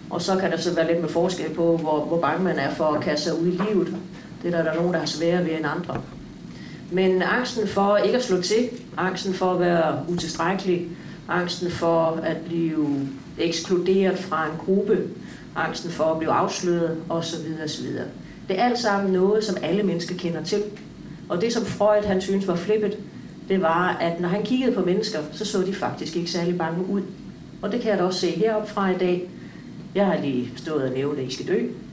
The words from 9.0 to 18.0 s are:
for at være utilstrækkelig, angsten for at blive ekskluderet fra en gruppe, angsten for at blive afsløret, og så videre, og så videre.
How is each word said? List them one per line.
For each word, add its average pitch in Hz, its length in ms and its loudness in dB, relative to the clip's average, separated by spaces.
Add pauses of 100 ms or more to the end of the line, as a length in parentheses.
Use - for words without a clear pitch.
for 185 180 2
at 175 80 2
være 165 480 2
utilstrækkelig, 175 800 0 (400)
angsten 175 420 -2
for 165 520 2
at 160 140 0
blive 151 720 0 (300)
ekskluderet 180 800 2
fra 160 280 -2
en 151 120 -4
gruppe, 196 400 2 (580)
angsten 160 340 -4
for 156 140 -2
at 160 140 2
blive 156 140 0
afsløret, 170 640 2 (120)
og 165 160 -2
så 165 180 -6
videre, 160 200 -6
og 147 80 -4
så - 120 -8
videre. 127 220 -4 (440)